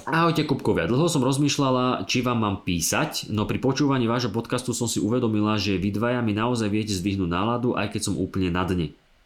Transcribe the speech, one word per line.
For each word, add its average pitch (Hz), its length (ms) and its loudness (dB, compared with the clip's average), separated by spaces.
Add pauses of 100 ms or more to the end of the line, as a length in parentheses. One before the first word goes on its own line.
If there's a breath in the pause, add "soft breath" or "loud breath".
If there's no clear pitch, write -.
Ahojte, 160 400 2
Kupkovia. 95 420 0
Dlho 123 200 2
som 160 160 2
rozmýšľala, 131 840 2
či - 160 -2
vám 120 180 0
mám 104 200 0
písať, 101 680 -2
no 104 180 0
pri 107 120 -2
počúvaní 135 480 0
vášho 120 240 0
podcastu 117 420 -4
som 117 140 -2
si 110 120 -2
uvedomila, 107 580 2
že 101 200 0
vy 92 140 0
dvaja 120 320 0
mi 113 100 0
naozaj 113 360 0
viete 104 240 0
zdvihnúť 95 360 0
náladu, 113 460 0
aj 104 160 -2
keď 104 140 -6
som 98 120 -2
úplne 92 340 -2
na 87 140 0
dne. 87 300 -2 (320)